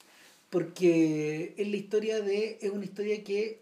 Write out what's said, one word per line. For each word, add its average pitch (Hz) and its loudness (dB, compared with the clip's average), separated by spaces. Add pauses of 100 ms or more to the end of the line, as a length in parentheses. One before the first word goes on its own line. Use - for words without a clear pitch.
(500)
Porque 160 2
es 202 -2
la 208 -2
historia 214 -2
de, 208 -2
es 202 -2
una 202 -4
historia 208 -4
que 208 -2